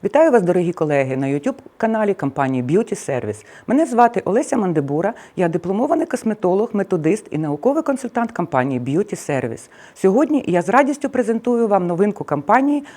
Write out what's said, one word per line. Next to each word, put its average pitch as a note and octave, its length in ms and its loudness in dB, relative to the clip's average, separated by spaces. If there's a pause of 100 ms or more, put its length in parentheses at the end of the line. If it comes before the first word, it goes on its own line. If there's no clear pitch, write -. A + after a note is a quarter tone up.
Вітаю D4 280 4
вас, A#3 100 6
дорогі F3 320 2
колеги, C#3 440 0
на C3+ 100 -2
YouTube C#3+ 280 -2 (220)
каналі A3 360 0
компанії C3+ 500 -2
Beauty F#3+ 300 0
Service. A#2 520 -6 (220)
Мене D4 180 2
звати A#3 400 2
Олеся B3 320 0
Мандибура, E3+ 560 -2 (220)
я F3 120 0
дипломований G3 580 0
косметолог, G#3 680 0
методист F#3+ 580 0
і D3 60 -4
науковий D#3+ 460 0
консультант A#3+ 480 -4
компанії C3+ 480 -2
Beauty C#3 360 -2
Service. B2+ 540 -6 (240)
Сьогодні C4 540 2
я F3 140 2
з E3+ 80 -4
радістю C4+ 400 2
презентую A#3 580 0
вам F#3+ 200 2
новинку F3 360 0
компанії, C4+ 600 0 (120)